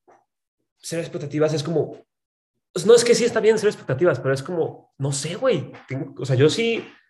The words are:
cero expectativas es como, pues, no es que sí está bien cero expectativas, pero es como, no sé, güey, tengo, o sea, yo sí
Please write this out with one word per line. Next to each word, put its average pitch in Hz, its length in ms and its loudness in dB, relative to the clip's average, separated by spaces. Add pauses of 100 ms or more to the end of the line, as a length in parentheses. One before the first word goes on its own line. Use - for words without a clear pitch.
(760)
cero 165 240 -8
expectativas 147 520 -2
es 147 100 -2
como, 160 340 -4 (760)
pues, 170 140 -6
no 214 100 8
es 233 80 6
que 240 120 4
sí 233 100 0
está 226 140 0
bien 214 180 4
cero 202 120 2
expectativas, 156 500 0
pero 131 140 -2
es 135 100 -6
como, - 540 -6
no 143 140 -4
sé, 156 240 -6
güey, 220 360 -2 (160)
tengo, 135 340 -10
o - 40 -8
sea, 135 100 0
yo 139 140 6
sí 226 380 -2 (220)